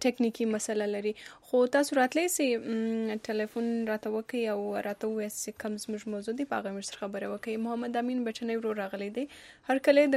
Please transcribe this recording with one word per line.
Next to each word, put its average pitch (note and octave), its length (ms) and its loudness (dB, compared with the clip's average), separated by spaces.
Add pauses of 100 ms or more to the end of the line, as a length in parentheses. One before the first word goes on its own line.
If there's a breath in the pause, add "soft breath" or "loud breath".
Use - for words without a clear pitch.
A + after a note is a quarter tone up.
ټکنیکي A#3+ 420 2 (100)
مسله G#3 400 -2
لري. G#3 200 -2 (320 loud breath)
خو B3 160 6 (140)
تاسو C#4+ 240 4
راتلی D4+ 340 4
سئ، C#4 220 2
م، A3+ 600 0 (120)
ټلیفون A3 420 -2 (220)
راته G#3+ 240 -4
وکئ A#3 260 -2 (140)
او - 20 -2 (300)
راته G#3 180 -4
ووایاست A3 420 -4
چې - 20 -6 (120)
کوم G#3+ 240 -4
زموږ G#3 300 -4
موضوع A3+ 200 -4
دی، C#4 140 -2
په A#3 80 0
هغه G#3 160 -4
موږ G3 160 -8
سره - 160 -12
خبره G3+ 260 -6
وکئ. A3 320 -4
محمد A#3+ 380 -2
امین B3 260 0
بچنی A3+ 320 -4
ورور A3 220 -2
راغلی G3+ 340 -6
دی. C#4 100 -2 (440 loud breath)
هر C4 60 4
کله C#4 280 6
یې C#4+ 120 4